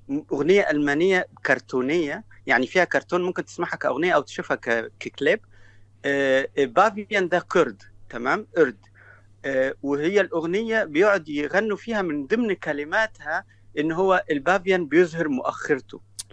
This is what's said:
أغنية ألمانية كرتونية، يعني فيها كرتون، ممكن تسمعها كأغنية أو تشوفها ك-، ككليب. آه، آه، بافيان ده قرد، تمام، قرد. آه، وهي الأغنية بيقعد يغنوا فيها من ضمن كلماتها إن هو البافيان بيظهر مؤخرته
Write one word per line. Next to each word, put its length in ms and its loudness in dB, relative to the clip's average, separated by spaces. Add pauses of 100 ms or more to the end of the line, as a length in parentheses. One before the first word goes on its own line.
(320)
أغنية 380 2
ألمانية 560 2 (200)
كرتونية، 760 -2 (220)
يعني 200 2
فيها 180 2
كرتون، 380 -2
ممكن 220 -4
تسمعها 320 -8
كأغنية 360 -2
أو 80 4
تشوفها 360 -6
ك-، 440 -4
ككليب. 400 0 (640)
آه، 440 2 (100)
آه، 60 6
بافيان 640 2
ده 100 2
قرد، 440 0 (280)
تمام، 360 -4 (100)
قرد. 200 2 (680)
آه، 380 0
وهي 380 2
الأغنية 640 -2
بيقعد 440 2
يغنوا 480 -2
فيها 260 -4
من 240 -4
ضمن 280 0
كلماتها 920 -4 (340)
إن 140 0
هو 380 2
البافيان 560 0
بيظهر 420 2
مؤخرته 720 -4 (320)